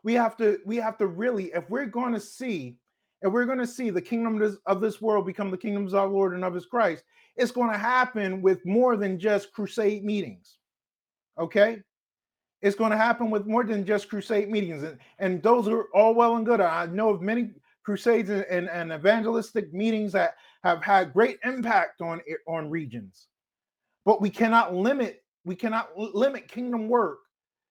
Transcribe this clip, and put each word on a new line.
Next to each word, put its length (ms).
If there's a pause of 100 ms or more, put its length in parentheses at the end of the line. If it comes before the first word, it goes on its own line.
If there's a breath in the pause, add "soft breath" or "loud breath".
we 100
have 220
to, 280
we 120
have 220
to 100
really, 380
if 220
we're 180
gonna 340
see, 560 (440)
if 120
we're 140
gonna 200
see 240
the 100
kingdom 400
of 120
this, 140
of 140
this 200
world 260
become 240
the 80
kingdoms 340
of 60
our 100
Lord 260
and 100
of 100
his 120
Christ, 360 (320 soft breath)
it's 160
gonna 260
happen 640
with 220
more 320
than 220
just 340
crusade 520
meetings. 540 (800)
Okay? 420 (800)
It's 160
gonna 200
happen 340
with 160
more 180
than 220
just 240
crusade 400
meetings. 320
And, 160 (200 soft breath)
and 240
those 260
are 160 (100)
all 200
well 220
and 80
good. 160
I 260
know 220
of 140
many 300 (300)
crusades 460
and, 160
and, 240
and 240
evangelistic 800
meetings 400
that 220 (280 soft breath)
have 200
had 320
great 300
impact 580
on, 180 (260)
on 220
regions. 600 (760)
But 160
we 80
cannot 460
limit, 500 (220)
we 100
cannot 400
l-, 160
limit 360
kingdom 400
work 320 (500)